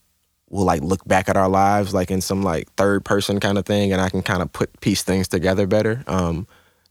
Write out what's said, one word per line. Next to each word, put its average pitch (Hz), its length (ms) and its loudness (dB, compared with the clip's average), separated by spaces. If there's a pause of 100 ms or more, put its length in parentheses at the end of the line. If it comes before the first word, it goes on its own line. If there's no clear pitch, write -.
(500)
we'll, 98 140 -2
like, 87 180 0
look 90 240 -2
back 95 220 2
at 95 80 2
our 95 120 4
lives, 98 460 2
like, 92 160 0
in 95 100 -2
some, 98 220 -2
like, 82 340 -2
third 101 280 2
person 101 360 0
kinda 101 220 0
thing, 101 300 0
and 92 80 0
I 92 80 0
can 92 140 -4
kinda 92 240 -2
put, - 340 -6
piece 101 220 0
things 92 260 0
together 95 380 0
better. 107 400 0
Um, 85 400 -2 (440)